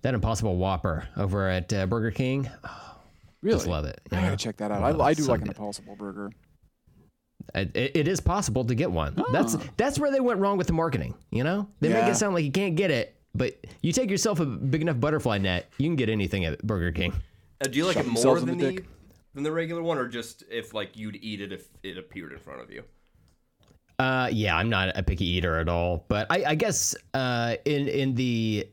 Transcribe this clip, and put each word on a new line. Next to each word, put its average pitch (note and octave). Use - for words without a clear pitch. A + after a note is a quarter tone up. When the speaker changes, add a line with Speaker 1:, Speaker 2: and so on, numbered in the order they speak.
Speaker 1:
that G#2+
Impossible G#2+
Whopper F2+
over G2
at, F#2
uh, G2
Burger A2+
King, C3
oh, -
Speaker 2:
Really? G#3
Speaker 1:
just -
love D#2
it, -
you G2
Speaker 2:
I -
gotta F#2
Speaker 1:
know? G2
Speaker 2:
check G#2+
that G#2
out. G2+
Speaker 1:
Oh, D#3
Speaker 2:
I, A#2+
I -
Speaker 1:
it's D#3+
Speaker 2:
do D3+
Speaker 1:
so C3
Speaker 2:
like A2
an G#2
Speaker 1:
good. G2
Speaker 2:
Impossible G#2
Burger. G2+
Speaker 1:
It, F#2+
it, C3
it D3+
is F#3
possible B2+
to A#2+
get A#2
one. D#2+
That's, A3+
Speaker 2:
Oh. -
Speaker 1:
that's C#4
where D4
they C4+
went A#3+
wrong G3
with F3+
the F3
marketing, C#3
you A#2+
know? G3
They -
make -
Speaker 2:
Yeah. -
Speaker 1:
it -
sound G#3
like E3+
you C#3
can't F#3+
get F#3
it, B2
but -
you D#3+
take A#3+
yourself G3
a E3
big C3+
enough D#3+
butterfly C3
net, F#2
you C#3+
can E3+
get B2
anything G2
at D2+
Burger F2
King. F2
Speaker 3:
Uh, C3+
do B2+
you E3
like F#3
Speaker 2:
Shot C#3+
Speaker 3:
it B2
more A#2
Speaker 2:
themselves B2+
in B2
Speaker 3:
than B2+
Speaker 2:
the C#3
Speaker 3:
the, C3+
Speaker 2:
dick. F#3
Speaker 3:
than C#3
the D#3
regular E3
one, E3
or B2+
just A#2
if, A2
like, G#2
you'd G#2+
eat G#2+
it G2
if F2+
it F#2
appeared E2+
in C#2+
front C2+
of -
you? -
Speaker 1:
Uh, C3
yeah, G#2
I'm G#2
not F#2+
a F#2+
picky F2+
eater E2+
at D#2+
all, F2
but G#2
I, F#3+
I D3+
guess, G3
uh, A#2+
in, C#3+
in C3+
the A2+